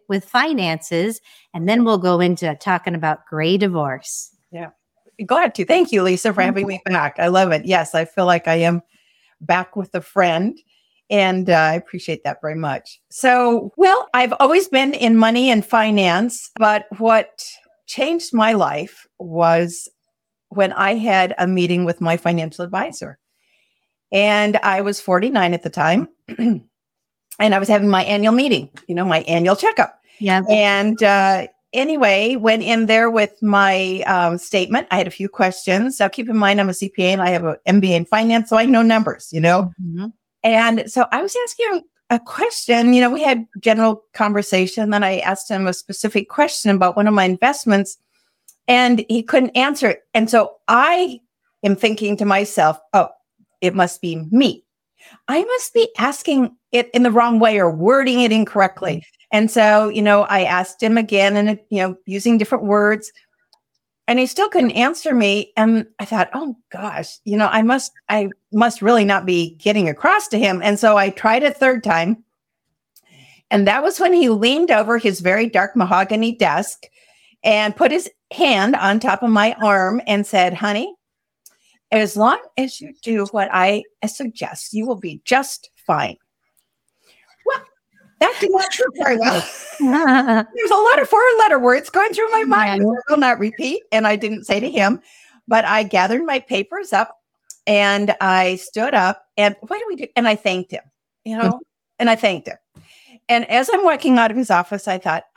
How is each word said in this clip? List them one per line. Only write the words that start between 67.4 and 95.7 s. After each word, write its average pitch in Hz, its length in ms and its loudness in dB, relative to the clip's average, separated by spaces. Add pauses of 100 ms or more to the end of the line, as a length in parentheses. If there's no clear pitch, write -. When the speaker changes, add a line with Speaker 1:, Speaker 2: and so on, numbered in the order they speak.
Speaker 2:
I 220 120 2
must, 254 300 0 (180)
I 202 180 -2 (240)
must 220 300 0
really 220 240 4
not 190 180 0
be 170 300 -2
getting 208 340 0
across 359 400 0
to 214 100 -2
him." 190 240 0
And 208 160 0
so 214 200 4
I 196 100 2
tried 226 360 0
a 277 60 0
third 254 320 0
time. 180 400 -2 (1300)
And 202 160 2
that 226 160 2
was 359 160 -2
when 359 140 2
he 339 160 4
leaned 254 420 0
over 220 280 2
his 202 220 -2
very 196 280 0
dark 196 280 -2
mahogany 208 560 0
desk 185 520 -2 (580)
and 214 320 2
put - 160 2
his 339 200 -4 (220)
hand 240 440 2
on 202 240 0
top 226 220 -2
of 233 80 0
my 220 320 2
arm 202 440 2
and 202 200 -2
said, 180 260 2
Honey, 214 420 -6 (960)
"As 214 240 0
long 254 240 2 (180)
as 262 220 -6
you 294 120 -18 (100)
do 214 240 -2
what 196 260 -4
I 196 320 0 (220)
suggest, - 640 -12
you 214 140 -6
will 247 100 -4
be 165 280 -12
just - 520 -4
fine." 143 400 -4 (1300)
Well, 523 160 -4 (580)
that 427 200 0
did 392 100 0
not 381 160 0 (120)
work - 180 -2
very 277 220 0
well. 226 280 -2 (340)
Speaker 1:
<laughs> 262 720 2
Speaker 2:
There's 453 160 -2
a 415 40 4
lot 466 260 4
of 523 80 -2
foreign 453 300 4
letter 403 200 4
words 247 320 0
going 427 220 0
through 440 180 -2
my 440 140 0
mind 202 380 0
Speaker 1:
Yeah. 208 80 2
Speaker 2:
that 240 180 -4
I 294 40 -4
will 294 80 2
not 254 180 2
repeat, 254 440 -6 (100)
and 220 140 2
I 208 100 0
didn't 208 280 -8
say 208 160 -2
to 262 100 -6
him, 202 300 0 (460)
but 220 180 2
I 214 180 0